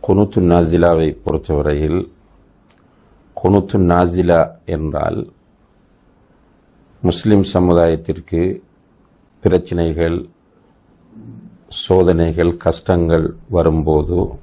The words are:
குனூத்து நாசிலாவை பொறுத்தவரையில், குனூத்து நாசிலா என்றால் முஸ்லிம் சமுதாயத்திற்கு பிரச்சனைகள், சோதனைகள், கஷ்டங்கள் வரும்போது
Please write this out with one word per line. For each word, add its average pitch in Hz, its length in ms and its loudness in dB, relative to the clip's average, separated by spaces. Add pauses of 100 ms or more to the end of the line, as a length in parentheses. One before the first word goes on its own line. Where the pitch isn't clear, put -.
குனூத்து 101 340 2
நாசிலாவை 85 800 2
பொறுத்தவரையில், 76 880 -4 (1300)
குனூத்து 98 340 2
நாசிலா 87 720 2 (140)
என்றால் 76 680 -6 (1700)
முஸ்லிம் 101 420 2 (100)
சமுதாயத்திற்கு 85 1080 0 (800)
பிரச்சனைகள், 85 880 -2 (1400)
சோதனைகள், 87 920 0
கஷ்டங்கள் 82 760 -2 (140)
வரும்போது 80 760 -2 (160)